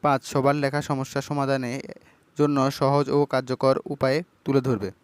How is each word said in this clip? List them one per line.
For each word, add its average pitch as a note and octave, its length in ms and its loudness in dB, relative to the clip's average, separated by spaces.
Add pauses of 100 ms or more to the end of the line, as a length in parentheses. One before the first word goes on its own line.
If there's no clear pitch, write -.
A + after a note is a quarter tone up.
পাঁচ, C#3 220 2
সবার C#3 300 2
লেখা C#3+ 280 -2
সমস্যা C3+ 380 -4
সমাধানে C3+ 600 -4 (580)
জন্য C#3+ 320 4
সহজ C#3 400 2
ও C#3+ 140 4
কার্যকর C3 600 0
উপায় C#3+ 380 0 (220)
তুলে C#3 160 4
ধরবে। A2 300 -2 (140)